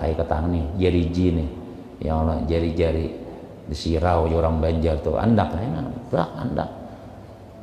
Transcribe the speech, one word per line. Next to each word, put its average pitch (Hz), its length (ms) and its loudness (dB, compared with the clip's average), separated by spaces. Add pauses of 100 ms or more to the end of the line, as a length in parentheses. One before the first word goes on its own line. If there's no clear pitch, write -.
kayak 80 240 0
ketang 80 240 2
nih, 82 160 0 (120)
jari 90 240 4 (120)
ji 90 160 4
nih. 80 180 2 (540)
Ya 80 160 0
Allah, 80 280 2
jari-jari 82 600 2 (640)
disirau 82 560 2
ya 82 160 2
orang 82 160 2
Banjar 80 400 2
tuh, 78 160 0
andak 104 400 4
aja, 95 160 -2
nah, 69 160 -4 (240)
brak, - 200 2 (120)
andak. 73 280 -2 (920)